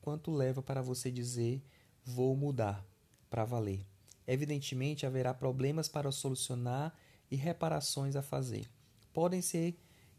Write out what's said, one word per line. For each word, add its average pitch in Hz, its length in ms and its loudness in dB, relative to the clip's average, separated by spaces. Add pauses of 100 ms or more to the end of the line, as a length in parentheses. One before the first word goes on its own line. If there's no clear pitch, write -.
quanto 156 320 -4
leva 131 280 2
para 131 220 -2
você 127 260 -2
dizer, 123 540 0 (420)
'Vou 127 320 2
mudar, 117 480 0 (440)
pra 113 160 2
valer.' 107 400 0 (420)
Evidentemente, 139 800 0
haverá 127 300 2
problemas 135 540 0
para 139 240 0
solucionar 127 840 -2 (340)
e 139 60 0
reparações 147 800 0
a 139 60 0
fazer. 127 460 -4 (440)
Podem 175 300 2
ser 170 360 0 (400)